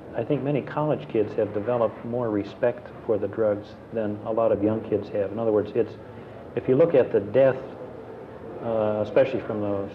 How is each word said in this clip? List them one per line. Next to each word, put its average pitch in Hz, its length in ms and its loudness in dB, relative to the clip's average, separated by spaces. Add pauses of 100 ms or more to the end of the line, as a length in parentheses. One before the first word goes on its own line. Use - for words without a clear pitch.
(160)
I 113 60 -2
think 127 220 0
many 139 180 0
college 151 460 -2
kids 107 260 0
have 104 180 0
developed 110 520 0
more 120 260 -2
respect 107 580 -2 (160)
for 107 140 2
the 101 80 0
drugs 104 400 0 (260)
than 107 340 -2
a 113 60 -4
lot 110 200 4
of 98 100 2
young 110 260 2
kids 101 200 0
have. 98 240 -2
In 107 60 -6
other 117 120 2
words, 104 240 2
it's, 113 180 2 (640)
if - 140 -2
you 131 80 6
look 165 180 6
at 127 160 6
the 113 80 4
death, 120 380 4 (1080)
uh, 107 420 0
especially - 360 2
from 107 200 -4
the 101 340 -2